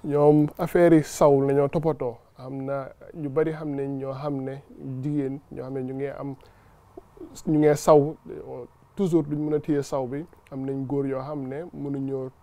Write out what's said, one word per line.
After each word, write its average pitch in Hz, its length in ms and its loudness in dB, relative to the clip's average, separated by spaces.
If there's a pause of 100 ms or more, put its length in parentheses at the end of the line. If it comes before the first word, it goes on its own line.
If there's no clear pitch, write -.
ñoom 147 540 6
affaire 175 380 6
yi 151 80 6
saw 143 380 6
la 139 120 2
ñoo 143 160 4
toppatoo. 143 480 -2 (180)
Am 135 300 -12
na 135 240 -8 (260)
ñu 147 140 -6
bari 156 240 0
xam 151 220 -8
ne 139 120 -4
ñoo 135 240 -6
xam 135 320 -6
ne 135 200 -10 (380)
jigéen 139 380 -4 (120)
ñoo 131 120 -10
xam 131 120 -10
ne 131 80 -4
ñu 127 100 -8
ngi 139 140 -6
am, 139 280 -10 (1120)
ñu 156 120 2
ngi 151 180 6
saw, 151 380 6 (800)
toujours 170 280 2
duñ 147 140 -4
mën 151 160 -2
a 151 60 0
téye 143 240 -2
saw 135 220 -6
bi. 143 200 -10 (260)
Am 135 140 -10
nañ 135 200 -6
góor 139 200 -4
yoo 135 160 -6
xam 139 260 -10
ne 143 240 -10
mënuñoo 135 600 -6 (120)